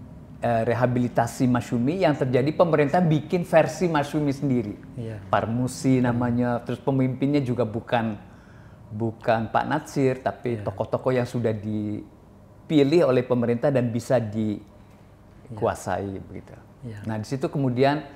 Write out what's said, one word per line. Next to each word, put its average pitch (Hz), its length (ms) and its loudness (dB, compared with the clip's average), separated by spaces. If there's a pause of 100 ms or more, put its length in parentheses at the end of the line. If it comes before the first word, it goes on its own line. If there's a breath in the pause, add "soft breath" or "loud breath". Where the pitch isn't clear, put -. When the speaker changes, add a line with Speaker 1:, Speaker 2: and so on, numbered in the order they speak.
(460)
Speaker 1:
eh, 117 220 2
rehabilitasi 123 800 0
Masyumi. 127 560 0
Yang 143 220 2
terjadi, 127 260 2
pemerintah 156 480 4
bikin 165 460 2
versi 165 420 4
Masyumi 147 460 0
sendiri. 123 400 -2 (240)
Speaker 2:
Iya. 110 180 -10 (140)
Speaker 1:
Parmusi 123 720 2
namanya, 120 580 0
terus 120 160 -6
pemimpinnya 135 640 0
juga 120 240 -2
bukan, 113 480 -2 (800 loud breath)
bukan 110 560 -2
Pak 117 160 0
Natsir, 131 560 0
tapi 110 400 -4
Speaker 2:
Iya. 104 80 -4
Speaker 1:
tokoh-tokoh 123 480 -2
yang 120 80 2
sudah 110 300 -2
dipilih 110 1500 0
oleh 127 160 4
pemerintah 120 480 2
dan 120 160 2
bisa 120 320 0
Speaker 2:
Iya. 107 400 -2 (880)
Speaker 1:
dikuasai 98 800 -4
begitu. 95 240 -16 (320)
Speaker 2:
Iya. 107 240 -12
Speaker 1:
Nah, 110 80 -4
di 107 80 -6
situ 139 240 -4
kemudian 135 560 2 (100)